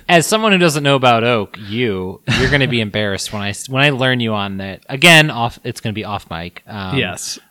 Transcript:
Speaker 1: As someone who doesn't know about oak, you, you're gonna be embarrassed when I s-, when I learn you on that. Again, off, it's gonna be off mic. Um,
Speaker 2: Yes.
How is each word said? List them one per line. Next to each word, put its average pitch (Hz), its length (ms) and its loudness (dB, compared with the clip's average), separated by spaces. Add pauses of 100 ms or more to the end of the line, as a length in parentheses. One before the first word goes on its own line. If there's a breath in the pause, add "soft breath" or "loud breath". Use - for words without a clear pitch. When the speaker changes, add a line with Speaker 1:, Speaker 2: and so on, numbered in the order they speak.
Speaker 1:
As 160 180 4
someone 220 240 0
who 190 80 4
doesn't 156 240 2
know 139 140 4
about 123 260 4
oak, 117 340 -2 (120)
you, 101 520 -4 (200)
you're 127 100 0
gonna 139 160 2
be 120 140 0
embarrassed 104 520 -4
when 104 100 -6
I 101 80 -6
s-, - 180 -10
when 131 160 0
I 147 60 4
learn 127 280 0
you 113 160 -2
on 101 220 -4
that. 98 320 -10
Again, 151 420 6
off, 117 320 -4
it's - 180 -8
gonna 110 120 -6
be 104 120 -6
off 104 260 -10
mic. 85 360 -12
Um, 101 320 -6
Speaker 2:
Yes. 92 400 -6 (120)